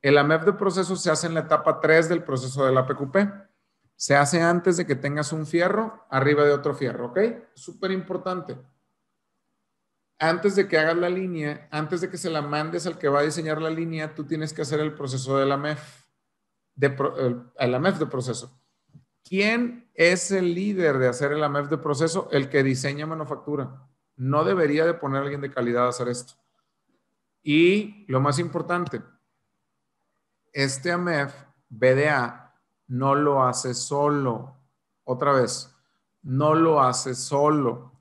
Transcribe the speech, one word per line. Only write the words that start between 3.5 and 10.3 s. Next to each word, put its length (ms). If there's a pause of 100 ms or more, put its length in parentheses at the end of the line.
Se 180
hace 260
antes 360
de 100
que 80
tengas 380
un 140
fierro 640
arriba 340
de 80
otro 220
fierro, 320
¿ok? 120 (360)
Súper 360
importante. 680 (1600)
Antes 380